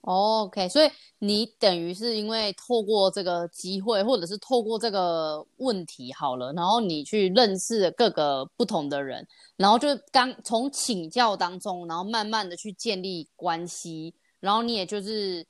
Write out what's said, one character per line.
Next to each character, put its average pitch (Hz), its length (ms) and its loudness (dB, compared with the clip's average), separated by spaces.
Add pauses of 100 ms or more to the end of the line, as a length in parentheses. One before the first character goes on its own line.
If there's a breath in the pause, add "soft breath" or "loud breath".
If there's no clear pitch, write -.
哦， 208 440 2
OK， 190 240 -2
所 202 160 8
以 - 40 4 (300 loud breath)
你 208 260 0 (140)
等 185 180 6
于 170 160 -4
是 220 220 -4
因 208 120 -4
为 220 260 -2
透 233 280 0
过 196 300 4
这 196 120 -4
个 175 260 -2
机 190 320 -8
会， 208 220 0
或 240 140 2
者 170 80 -4
是 202 120 -10
透 240 260 0
过 220 160 -4
这 233 100 -2
个 165 560 -2 (120)
问 214 280 -2
题 127 280 -14
好 131 240 -4
了， 127 160 -6
然 170 100 -2
后 208 160 4
你 165 240 -2
去 202 260 2
认 202 280 6
识 190 340 2
各 226 200 4
个 139 340 0 (100)
不 240 80 0
同 175 240 -2
的 143 160 -4
人， 131 240 -10 (300 soft breath)
然 190 120 6
后 233 80 8
就 294 120 2 (220)
刚 254 220 2 (100)
从 240 280 -2
请 175 380 -4
教 226 260 2
当 180 240 -4
中， 180 280 -8
然 165 100 -6
后 185 80 -6
慢 220 200 -2
慢 214 220 -2
的 175 80 -10
去 214 160 -12
建 190 320 -4
立 180 320 -8
关 170 320 -4
系， 165 460 -12 (260)
然 196 140 0
后 220 80 2
你 233 140 -4
也 185 100 -4
就 202 160 -6
是 190 480 -6